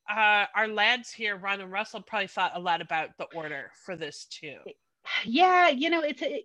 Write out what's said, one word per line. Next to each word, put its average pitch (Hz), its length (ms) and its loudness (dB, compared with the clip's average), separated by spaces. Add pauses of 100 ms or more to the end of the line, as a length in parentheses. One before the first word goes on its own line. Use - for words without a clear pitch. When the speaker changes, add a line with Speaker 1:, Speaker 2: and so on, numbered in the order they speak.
Speaker 1:
uh, 208 460 4
our 214 120 2
lads 220 460 0
here, 208 240 -4
Ron 196 240 -4
and 185 100 -12
Russell, 208 320 -6
probably 202 260 -4
thought 196 260 -2
a 180 60 -6
lot 170 200 0
about 160 380 -4
the 165 80 -8
order 151 440 -8 (140)
for 185 120 -8
this 151 280 -10
too. 135 360 -14 (640)
Speaker 2:
Yeah, 359 440 6
you 294 220 0
know, 330 120 2
it's 302 200 -4
a, 285 220 -4